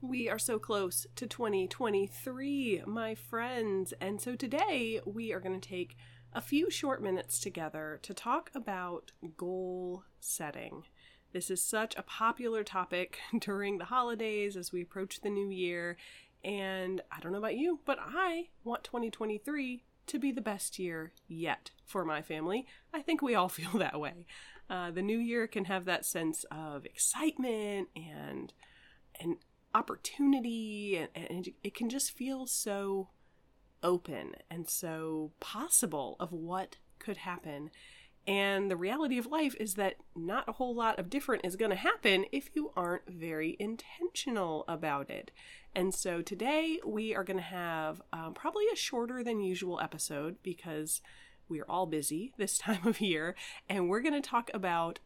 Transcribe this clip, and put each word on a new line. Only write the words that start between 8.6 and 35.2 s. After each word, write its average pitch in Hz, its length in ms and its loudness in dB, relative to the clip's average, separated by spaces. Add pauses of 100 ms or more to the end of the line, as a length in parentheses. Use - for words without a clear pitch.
goal 185 680 -4 (160)
setting. - 640 -6 (480)
This 180 180 -4
is 185 120 2
such 220 340 0
a 202 60 -6
popular 226 600 0
topic 180 560 -2 (100)
<laughs> 233 120 2
during 202 380 0
the 170 80 -6
holidays 220 680 2
as 180 160 -6
we 180 120 -2
approach 190 400 -6
the 208 80 0
new 202 180 0
year. 175 480 -2 (480)
And 190 560 -2 (100)
I - 100 -8
don't 175 120 -4
know 196 60 -2
about 214 180 -2
you, 311 300 2
but 277 120 2
I 339 500 0 (160)
want 233 200 -2
twenty 233 260 -2
twenty-three 247 720 -2 (260)
to - 100 -2
be 277 120 4
the 247 120 0
best 202 360 -2
year 165 360 -4 (120)
yet 165 440 -2 (160)
for 185 180 0
my 156 160 0
family. 170 460 0 (260)
I 320 80 -2
think 311 220 2
we 247 120 4
all 185 140 6
<laughs> - 0 -
feel 175 300 -2
that 156 200 2
way. 170 280 -6 (420)
Uh, 180 220 -2
the 175 120 0
new 214 160 4
year 233 280 2
can 214 180 0
have 185 220 0
that 180 180 2
sense 160 460 0
of 151 340 -8
excitement 220 1120 2
and, 151 560 -8 (680)
and 170 180 -2 (380)
opportunity, 226 1200 2
and, 160 120 0 (220)
and 175 180 -4 (140)
it 202 120 -6
can 233 160 0
just 277 200 0
feel 262 360 -4
so 196 640 -2 (720)
open 170 500 2 (180)
and 165 200 -6
so 160 680 -2